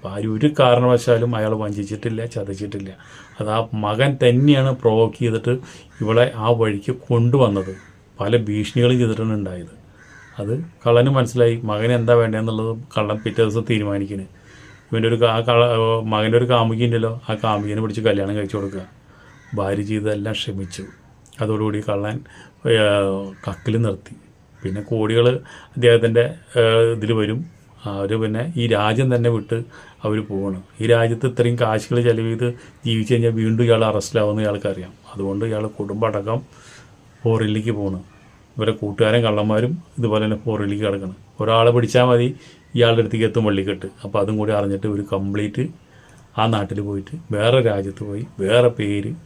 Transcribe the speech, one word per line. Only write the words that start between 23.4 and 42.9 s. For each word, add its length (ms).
കക്കിൽ 320
നിർത്തി. 340
പിന്നെ 180
കോടികൾ 460
അദ്ദേഹത്തിൻ്റെ, 600
ഏ, 360
ഇതിൽ 200
വരും. 480
അവർ 360
പിന്നെ 360
ഈ 100
രാജ്യം 480
തന്നെ 140
വിട്ട് 340
അവർ 220
പോവാണ്. 380
ഈ 60
രാജ്യത്ത് 400
ഇത്രയും 340
കാശുകൾ 400
ചെലവ് 260
ചെയ്ത് 260
ജീവിച്ചു 280
കഴിഞ്ഞാൽ 180
വീണ്ടും 320
ഇയാൾ 220
അറസ്റ്റിലാവുമെന്ന് 560
ഇയാൾക്കറിയാം. 520
അതുകൊണ്ട് 320
ഇയാൾ 220
കുടുംബം 400
അടക്കം 340
ഫോറിനിലേക്ക് 480
പോണ്. 320
ഇവരെ 140
കൂട്ടുകാരൻ 520
കള്ളന്മാരും 600
ഇതുപോലെ 280
തന്നെ 120
ഫോറിനിലേക്ക് 480
കിടക്കണം. 300
ഒരാളെ 320
പിടിച്ചാൽ 340
മതി, 300
ഇയാളുടെ 240